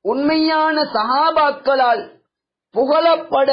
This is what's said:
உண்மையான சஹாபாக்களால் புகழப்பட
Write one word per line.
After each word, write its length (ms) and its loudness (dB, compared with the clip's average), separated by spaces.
உண்மையான 720 0
சஹாபாக்களால் 1120 0
புகழப்பட 800 0